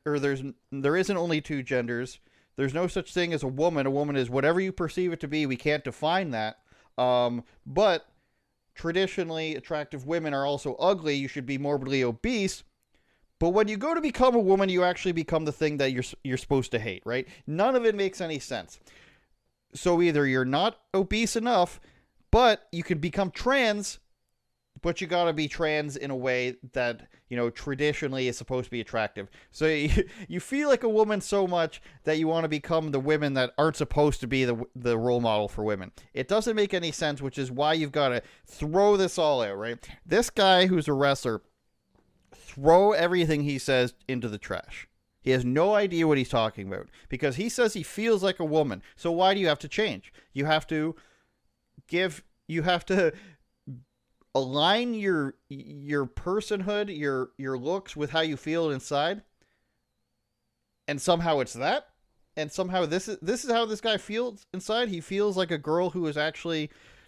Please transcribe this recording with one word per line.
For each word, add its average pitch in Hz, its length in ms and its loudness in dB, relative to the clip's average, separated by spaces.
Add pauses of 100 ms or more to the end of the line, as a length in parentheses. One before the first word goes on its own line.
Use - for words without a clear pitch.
or 147 100 0
there's, 139 240 0 (300)
there 139 260 0
isn't 190 180 2
only 170 240 0
two 147 220 -6
genders. 123 560 -4 (380)
There's 135 180 -2
no 175 140 0
such - 260 -6
thing 170 180 0
as 147 120 -2
a 139 40 -2
woman. 143 380 0
A 135 60 0
woman 143 240 0
is 131 120 0
whatever 139 320 2
you 190 120 -2
perceive 180 420 -2
it 160 60 -8
to 151 80 -8
be. 151 180 -2
We 131 100 -2
can't 147 280 -2
define 160 480 -2
that. 110 300 -6 (360)
Um, 123 460 2 (200)
but 165 440 2 (640)
traditionally, 165 840 -2
attractive 143 520 -8
women 160 260 -2
are 139 140 0
also 143 280 -2
ugly. 160 380 2
You 139 140 -2
should 135 180 -8
be 135 140 -4
morbidly 135 440 0
obese. 190 600 -2 (760)
But 165 120 2
when 208 180 4
you 214 100 -4
go 285 160 -2
to 339 80 -2
become 254 320 2
a 233 60 4
woman, 190 300 4
you 180 140 2
actually 180 280 0
become 160 340 -2
the 147 60 -2
thing 151 260 -2
that 135 140 2
you're 127 100 -4
s-, - 220 -8
you're 131 140 -2
supposed 135 340 0
to 117 80 0
hate, 104 260 -8
right? 123 220 -4 (180)
None 196 300 2
of 240 100 2
it 220 80 4
makes 196 260 -2
any 165 200 -6
sense. 101 400 -10 (960)
So 170 260 2
either 151 240 4
you're 131 180 2
not 151 360 0 (160)
obese 208 400 0
enough, 220 440 2 (520)
but 226 420 6
you - 100 -6
can 165 140 -2
become 175 340 -2
trans, 233 680 0 (840)
but 165 180 -2
you 185 80 -8
gotta 175 240 2
be 151 160 -2
trans 151 480 -2
in 139 160 -8
a 135 40 -4
way 127 420 -2 (160)
that, 120 340 -4 (220)
you 123 80 -6
know, 120 120 0
traditionally 139 800 -2
is 117 100 -4
supposed 127 280 -4
to - 60 -16
be 120 100 -6
attractive. 104 480 -4 (220)
So - 160 0
<laughs> - 0 -
you, 151 420 2 (180)
you 175 140 -6
feel 294 260 -2
like 262 160 4
a 233 60 2
woman 214 320 2
so 196 260 0
much 170 340 -2 (220)
that 156 140 0
you 156 100 0
wanna 160 220 0
become 156 420 -2
the 139 80 0
women 147 360 0
that 127 220 0
aren't 151 200 2
supposed 147 420 2
to 127 80 -8
be 131 160 2
the, 120 180 0 (140)
the 120 220 0
role 120 240 2
model 107 260 2
for 107 160 -6
women. 101 280 -4 (220)
It 127 140 -4
doesn't 214 300 0
make 202 160 0
any 170 180 -2
sense, 147 300 -4
which 135 160 -8
is 131 140 -4
why 147 200 0
you've 156 220 0
gotta 131 280 2 (240)
throw 196 520 4
this 185 200 0
all 151 240 4
out, 101 160 -2
right? 117 200 -6 (280)
This 233 240 2
guy 185 380 6
who's 170 220 2
a 147 40 4
wrestler, 135 480 2 (920)
throw 170 560 6
everything 165 520 2
he 143 140 -2
says 127 360 2 (160)
into 123 180 -4
the 107 100 -6
trash. - 520 -10 (320)
He 131 100 0
has 127 140 2
no 156 280 2
idea 180 320 2
what 151 120 4
he's 127 100 0
talking 110 400 -2
about 95 220 -10 (180)
because 135 300 -4
he 208 100 -2
says 233 260 0
he 180 100 -6
feels 214 400 0
like 185 180 0
a 170 40 -2
woman. 147 380 0 (140)
So 170 160 -4
why 185 200 4
do 202 60 0
you 185 80 2
have 147 120 2
to 147 100 -12
change? 185 420 -4 (220)
You 139 120 -2
have 156 220 0
to 160 280 -2 (920)
give, 175 360 -2 (240)
you 160 160 -2
have 175 220 2
to 185 280 2 (1200)
align 160 600 0
your, 180 420 0 (140)
your 143 560 -6
personhood, 202 920 -4
your, 139 400 -2
your 135 200 -6
looks 165 380 -6
with 147 140 -4
how 160 120 0
you 160 160 -2
feel 160 340 -2
inside. 147 500 -2 (1700)
And 143 140 -6
somehow 170 380 2
it's 123 140 -4
that. 160 360 -2 (480)
And 151 140 -4
somehow 185 340 -2
this 170 220 -2
is, 214 140 -8
this 233 240 -4
is 254 60 -2
how 233 140 2
this 220 160 -6
guy 220 160 0
feels 226 560 -6
inside. 220 360 -2
He 180 120 -4
feels 196 360 -2
like 175 140 0
a 165 60 -2
girl 165 340 0
who 175 160 -2
is 147 100 -4
actually 156 520 -4 (380)